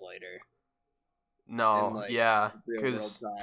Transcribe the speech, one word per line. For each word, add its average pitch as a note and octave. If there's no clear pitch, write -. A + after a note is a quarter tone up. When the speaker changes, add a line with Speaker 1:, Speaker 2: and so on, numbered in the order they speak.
Speaker 1:
later. F2+
Speaker 2:
No, A2
Speaker 1:
In, G#2
like, G#2
Speaker 2:
yeah, A2
Speaker 1:
real A2+
world C3
Speaker 2:
'cause, G#2